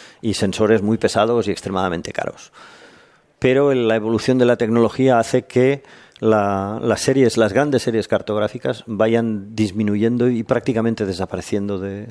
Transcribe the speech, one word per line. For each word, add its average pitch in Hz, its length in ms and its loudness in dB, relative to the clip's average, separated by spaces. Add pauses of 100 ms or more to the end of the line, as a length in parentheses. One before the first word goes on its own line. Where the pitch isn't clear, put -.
(200)
y 107 140 -2
sensores 104 480 2
muy 107 160 0
pesados 110 500 0
y - 20 0
extremadamente 92 640 -4
caros. - 400 -10 (880)
Pero 135 320 2
el, 123 160 2
la 113 80 2
evolución 113 420 0
de 127 60 4
la 120 120 4
tecnología 117 640 2
hace 120 280 0
que 135 360 2 (380)
la, 101 600 0
las 110 200 0
series, 131 360 2
las 110 160 2
grandes 131 300 2
series 110 240 -2
cartográficas 107 800 -4
vayan 110 720 -2
disminuyendo 107 720 0
y 117 160 -2
prácticamente 113 640 -2
desapareciendo 95 720 -6
de, 98 300 -10